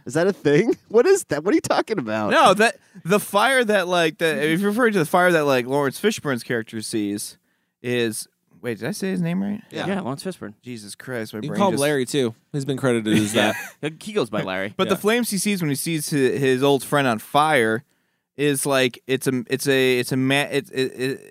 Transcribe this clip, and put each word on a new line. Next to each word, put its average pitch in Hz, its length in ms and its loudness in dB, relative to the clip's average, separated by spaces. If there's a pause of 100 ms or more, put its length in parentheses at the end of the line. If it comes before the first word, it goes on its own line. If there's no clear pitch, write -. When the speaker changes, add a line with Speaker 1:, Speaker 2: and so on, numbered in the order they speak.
Speaker 1:
Is 120 80 -12
that 165 140 2
a 202 40 2
thing? 180 500 2
<laughs> - 80 -20
What 226 180 6
is 392 180 4
that? 151 180 -4
What 196 80 0
are 302 40 4
you 349 60 6
talking - 360 -2
about? 107 340 -2
Speaker 2:
No, 269 220 6
that, 226 240 2 (260)
the 196 160 2
fire 247 460 2
that, 202 240 0
like, 170 300 0
the, 156 220 0 (120)
if 175 80 0
you're 202 80 0
referring 220 240 2
to 202 60 2
the 151 60 2
fire 180 280 4
that, 160 120 4
like, 127 200 2
Lawrence 135 340 -2
Fishburne's 147 440 -2
character 113 380 -6
sees 104 560 -4 (440)
is, 120 460 -2 (340)
wait, 117 180 -6
did 110 80 -8
I 165 40 -4
say 196 180 -6
his 190 120 -4
name 170 220 -2
right? 208 160 -6 (120)
Speaker 3:
Yeah. 151 160 -8
Speaker 4:
Yeah, 196 140 -4
Lawrence 139 220 -8
Fishburne. 110 380 -12
Speaker 2:
Jesus 110 340 -14
Christ, 117 380 -10
my 110 40 -10
Speaker 3:
You 107 40 -8
can 135 80 -8
Speaker 2:
brain - 100 -6
Speaker 3:
call 196 100 4
him 180 40 -2
Speaker 2:
just 139 80 -2
Speaker 3:
Larry, 143 240 0
too. 120 300 -2 (180)
He's 143 100 -4
been 135 140 -4
credited 117 400 0
as 104 160 0
Speaker 4:
<laughs> - 20 -2
Yeah. 107 180 2 (280)
Speaker 3:
that. 156 200 -8
Speaker 4:
He 214 120 -12
goes 160 160 -2
by 104 140 -4
Larry. 95 340 -4
Speaker 2:
But 190 100 0
the 196 80 2
Speaker 3:
Yeah. 180 60 -10
Speaker 2:
flames 226 300 0
he 196 80 -4
sees 208 220 -2
when 156 80 -2
he 139 60 0
sees 156 340 -4
his, 127 300 0
his 131 240 2
old 143 200 4
friend 143 240 0
on 113 120 2
fire 135 640 2 (540)
is, 143 300 0
like, 131 400 0
it's 131 200 -2
a, 127 220 -2
it's 131 180 -2
a, 131 320 4
it's 120 140 -4
a 131 40 0
ma-, 135 240 2 (100)
it, 139 200 -4
it, 131 220 -4
it, 127 380 -6